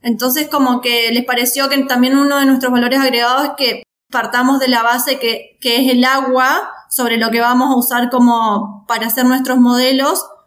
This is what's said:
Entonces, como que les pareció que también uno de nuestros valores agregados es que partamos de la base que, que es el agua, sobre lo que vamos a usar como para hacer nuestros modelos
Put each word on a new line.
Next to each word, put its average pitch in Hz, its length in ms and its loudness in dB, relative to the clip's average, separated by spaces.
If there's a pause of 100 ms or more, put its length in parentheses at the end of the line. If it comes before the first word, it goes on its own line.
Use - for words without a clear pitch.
Entonces, 254 480 -2
como 262 320 0
que 233 300 -2
les 240 140 0
pareció 247 440 -2
que 277 160 0
también 254 320 2
uno 285 220 2
de 277 60 2
nuestros 262 280 2
valores 247 260 0
agregados 254 460 0
es 285 120 -6
que 247 260 -4 (280)
partamos 254 480 0
de 262 80 0
la 240 160 2
base 254 340 0
que, 226 440 -6
que 233 200 0
es 262 100 2
el 247 120 4
agua, 262 680 0 (200)
sobre 233 280 -2
lo 226 140 -2
que 233 100 0
vamos 254 320 2
a 254 40 2
usar 240 320 -2
como 233 800 0
para 226 200 -4
hacer 247 180 -2
nuestros 254 320 0
modelos 254 680 2 (240)